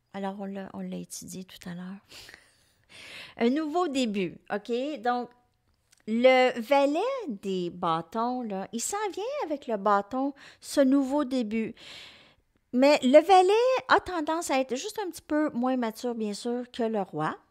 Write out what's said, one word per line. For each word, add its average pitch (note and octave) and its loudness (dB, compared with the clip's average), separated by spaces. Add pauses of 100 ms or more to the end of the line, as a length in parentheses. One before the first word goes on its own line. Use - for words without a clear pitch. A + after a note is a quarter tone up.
(120)
Alors, G3 -8
on G3 -10
l'a, G3 -10
on G3 -10
l'a F#3 -10
étudié F3 -14
tout - -16
à F3 -10
l'heure. F#3 -14 (680)
<laughs> - -20
Un A#3 2
nouveau D#4+ 0
début, G#3+ -2 (160)
OK ? A#3+ -4
Donc, A#3+ -4 (760)
le B3+ 4
valet C#4 4 (280)
des F#3+ -4
bâtons, F3+ -2
là, G3 -6
il A#3 -6
s'en - -6 (160)
vient F#4 -8 (220)
avec D4 -6
le A3+ -2
bâton, G#3+ 0 (260)
ce - 0
nouveau C#4 4
début. A3+ -4 (960)
Mais C#4 4
le C#4 8
valet G4+ 6
a F4 6
tendance E4 -4
à C4+ 2
être C4 -2
juste G4 -8
un F#4+ -6
petit - -12
peu D4+ 0
moins B3+ -2
mature, A#3 -4
bien G#3+ -4
sûr, A#3+ -6
que B3 -6
le A3 -2
roi E3 -4 (140)